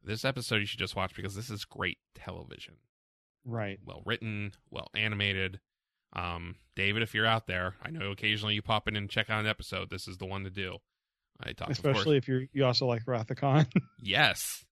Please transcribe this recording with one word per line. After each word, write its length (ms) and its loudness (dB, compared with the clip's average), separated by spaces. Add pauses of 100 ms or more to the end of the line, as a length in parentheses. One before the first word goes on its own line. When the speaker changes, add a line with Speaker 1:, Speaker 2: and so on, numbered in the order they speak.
Speaker 1:
This 220 -4
episode 320 0
you 100 2
should 140 -6
just 160 -2
watch 180 -2
because 220 -6
this 120 -8
is 160 -6
great 340 -4 (180)
television. 580 -12 (680)
Speaker 2:
Right. 400 -4
Speaker 1:
Well 200 -12
written, 460 -4 (180)
well 280 -10
animated. 640 0 (520)
Um, 440 -6 (180)
David, 300 0
if 100 -10
you're 100 2
out 220 4
there, 380 -2
I 60 -6
know 200 -4
occasionally 440 0
you 80 -2
pop 260 0
in 80 -2
and 120 -2
check 220 0
out 80 2
an 80 0
episode. 440 -4
This 180 -8
is 100 -12
the 80 -6
one 160 -4
to 80 -6
do. 280 -6 (600)
I 140 -8
talked, 200 -4
of 100 -4
course 160 4
Speaker 2:
Especially 180 6
if 120 4
you're, 160 2 (100)
you 100 4
also 220 4
like 200 2
Wrath 240 0
of 60 -4
Khan. 300 6 (180)
<laughs> 160 -20
Speaker 1:
Yes. 720 2